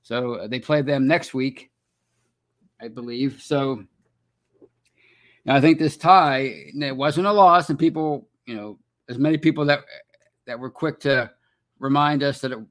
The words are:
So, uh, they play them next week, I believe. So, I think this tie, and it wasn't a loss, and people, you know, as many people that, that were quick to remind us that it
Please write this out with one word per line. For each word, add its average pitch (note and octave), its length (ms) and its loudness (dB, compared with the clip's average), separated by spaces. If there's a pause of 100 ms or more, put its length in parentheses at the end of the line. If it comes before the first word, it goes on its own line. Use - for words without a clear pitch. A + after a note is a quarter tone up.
So, A#2+ 320 -6
uh, G2+ 140 -10
they A#2+ 120 -8
play D3+ 220 0
them C3+ 240 0
next D#3+ 280 0
week, C3 360 -6 (1120)
I A#2 60 -16
believe. B2 540 -6
So, C3+ 420 -2 (1600)
I C3+ 120 4
think D#3 200 4
this D3+ 180 -2
tie, C#3 760 2
and D3 120 -8
it C3+ 120 -6
wasn't D3+ 320 0
a G#3 40 2
loss, F3+ 380 6
and C3+ 80 -2
people, D#3 520 -2 (160)
you A#2+ 100 -10
know, G#2 240 -14 (300)
as A#2+ 80 -10
many D3+ 200 2
people D3+ 280 0
that, C#3+ 160 0 (640)
that A#2+ 140 -12
were B2+ 100 -12
quick D#3 320 -6
to B2+ 300 0 (480)
remind C#3+ 440 0
us C#3 180 -2
that C3 100 -6
it A2+ 80 -12 (120)